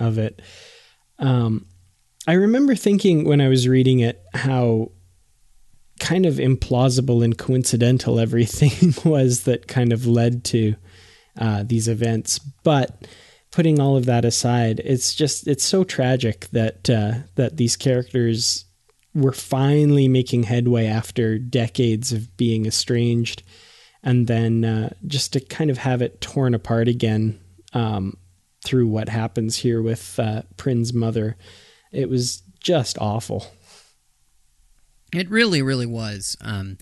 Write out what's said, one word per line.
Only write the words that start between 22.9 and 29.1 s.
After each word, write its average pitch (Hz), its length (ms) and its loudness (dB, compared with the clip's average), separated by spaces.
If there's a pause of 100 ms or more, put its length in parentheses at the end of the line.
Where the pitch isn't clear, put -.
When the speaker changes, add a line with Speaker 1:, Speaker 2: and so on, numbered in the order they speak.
Speaker 1:
And 123 240 2
then, 113 380 0
uh, 110 300 -2 (120)
just 143 280 -6
to 135 60 0
kind 151 300 -4
of 127 60 -2
have 123 240 -2
it - 220 -6
torn 131 320 -2
apart 117 340 0
again, 110 500 -2 (360)
um, 107 420 -4 (480)
through 123 220 0
what 107 240 -4